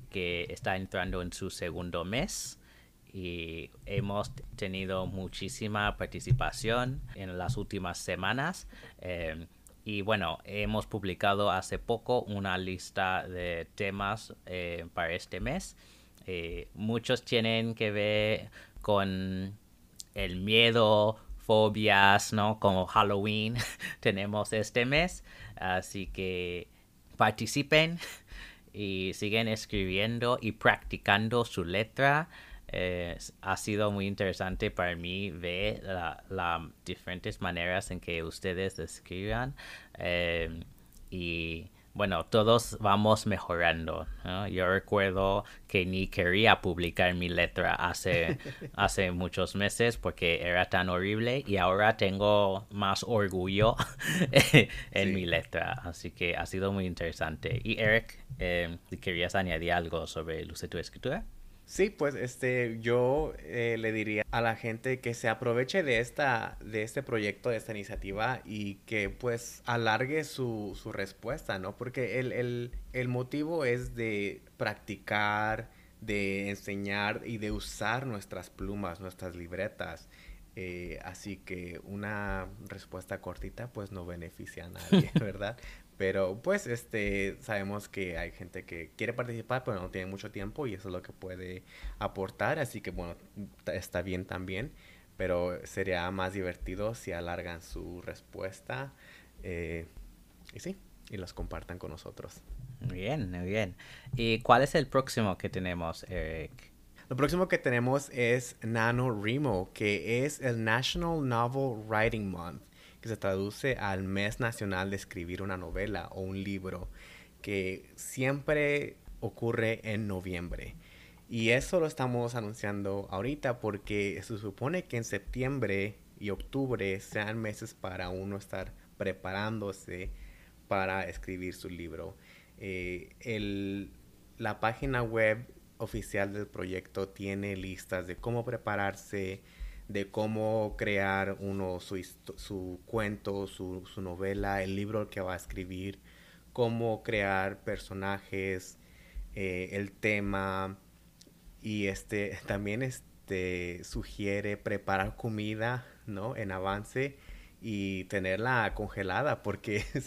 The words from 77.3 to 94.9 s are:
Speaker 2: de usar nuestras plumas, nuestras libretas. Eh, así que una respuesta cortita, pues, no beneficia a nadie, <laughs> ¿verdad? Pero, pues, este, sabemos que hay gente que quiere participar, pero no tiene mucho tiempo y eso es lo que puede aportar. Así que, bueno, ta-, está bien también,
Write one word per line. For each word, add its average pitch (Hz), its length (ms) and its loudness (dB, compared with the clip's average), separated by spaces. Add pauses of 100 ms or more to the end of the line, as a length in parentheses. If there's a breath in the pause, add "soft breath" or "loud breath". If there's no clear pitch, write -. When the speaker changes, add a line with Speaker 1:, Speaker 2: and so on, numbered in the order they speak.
Speaker 2:
de 107 140 -2
usar 110 560 -2
nuestras 98 420 -8
plumas, 95 500 -4
nuestras 90 360 -8
libretas. 87 760 -6 (460 soft breath)
Eh, 87 480 -6
así 92 340 -10
que 90 460 -10
una 101 640 -4 (200)
respuesta 95 540 -10
cortita, 98 500 -8
pues, 101 200 -10
no 90 160 -8
beneficia 85 580 -12
a 90 40 -12
nadie, 113 440 4
<laughs> - 60 4
¿verdad? 101 360 -4 (420 loud breath)
Pero, 95 440 2
pues, 196 240 0
este, 101 760 0
sabemos 101 480 -4
que 90 280 -4
hay 85 140 -4
gente 90 340 -12
que 82 300 -10
quiere 110 160 -2
participar, 120 540 -4
pero 101 160 -2
no 92 100 -6
tiene 92 160 -6
mucho 98 240 -10
tiempo 107 340 -6
y 107 80 -4
eso 98 140 -10
es 92 60 -6
lo 92 80 -4
que - 100 -16
puede 92 520 -10 (360 loud breath)
aportar. 101 580 0
Así 123 220 -4
que, 92 120 -8
bueno, 87 260 -6 (480)
ta-, 92 100 -2
está 92 260 -4
bien 92 240 -2
también, 95 460 -6 (460 soft breath)